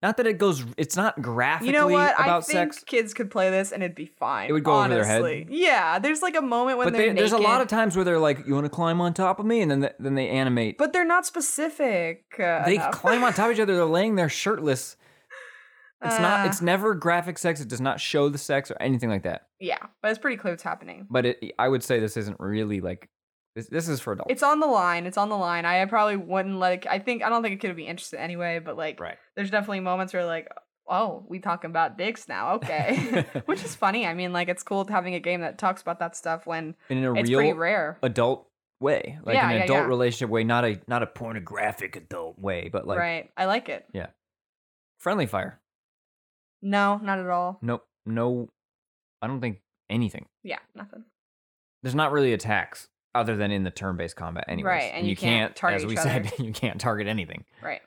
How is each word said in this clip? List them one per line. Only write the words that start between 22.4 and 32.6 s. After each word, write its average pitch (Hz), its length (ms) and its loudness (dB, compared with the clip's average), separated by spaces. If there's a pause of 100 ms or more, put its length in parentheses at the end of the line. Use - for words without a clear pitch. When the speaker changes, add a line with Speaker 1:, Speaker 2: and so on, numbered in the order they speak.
Speaker 1:
really, 104 400 -2
like, 90 260 -8 (480)
this, 110 120 -12
this 160 200 -4
is 143 140 -2
for 113 120 -4
adults. - 180 -4
Speaker 2:
It's 262 120 -2
on 294 160 4
the 311 80 2
line. 175 380 2
It's 185 120 -6
on 202 120 0
the 214 80 -2
line. 170 260 -2
I 180 220 4
probably 208 320 2
wouldn't, 190 400 -2
like, 185 320 0
I 190 100 2
think, 233 240 -4
I 220 60 2
don't 233 140 2
think 214 100 -2
a 190 40 -8
kid 208 100 -6
would 180 100 -6
be 160 100 -12
interested - 320 -12
anyway, 170 400 -4
but, 160 160 -10
like, 147 240 -6
Speaker 1:
Right. 85 180 -10 (180)
Speaker 2:
there's 196 160 -4
definitely 208 300 0
moments 185 300 -2
where, 180 140 -2
like, 165 240 -6 (400)
"Oh, 190 400 -2
we 185 100 -8
talking 170 300 -4
about 165 280 0
dicks 220 300 -6
now. 123 280 -2
Okay." 175 800 0